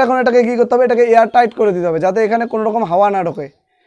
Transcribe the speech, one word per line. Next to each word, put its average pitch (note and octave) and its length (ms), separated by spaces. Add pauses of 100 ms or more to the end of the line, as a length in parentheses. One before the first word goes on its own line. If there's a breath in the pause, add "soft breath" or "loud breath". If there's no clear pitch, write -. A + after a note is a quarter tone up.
এখন B3+ 180
এটাকে B3 260
কী B3 100
করতে A#3+ 160
হবে, B3+ 140
এটাকে A#3+ 240
এয়ার A3+ 220
টাইট A#3+ 240
করে G#3+ 180
দিতে F3 140
হবে, E3 140
যাতে F#3+ 220
এখানে A#3 260
কোনো A3 160
রকম A3 220
হাওয়া G3 240
না F#3+ 140
ঢোকে। C#3+ 180 (400)